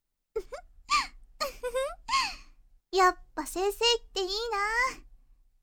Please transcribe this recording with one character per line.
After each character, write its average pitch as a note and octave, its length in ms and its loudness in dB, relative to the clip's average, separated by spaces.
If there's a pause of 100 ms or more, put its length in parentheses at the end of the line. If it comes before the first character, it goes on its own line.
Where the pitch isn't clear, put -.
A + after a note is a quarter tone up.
(340)
<laughs> - 2500 -4
や F#4 160 8
っ F4+ 80 2 (180)
ぱ D#4 120 -6
先 G4 260 -2
生 - 60 -8 (200)
っ - 40 -20 (120)
て G4 60 -4
い F#4+ 40 -2
い F4+ 40 -2
な。 F#4+ 40 -4 (1300)